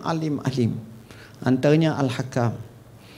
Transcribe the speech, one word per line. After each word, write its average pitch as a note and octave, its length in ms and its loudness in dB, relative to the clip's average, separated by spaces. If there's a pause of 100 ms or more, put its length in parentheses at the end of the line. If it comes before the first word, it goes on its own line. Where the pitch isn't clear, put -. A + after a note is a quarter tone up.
alim-alim. C3+ 720 0 (640)
Antaranya D3 560 4
Al-Hakam. B2 560 0 (680)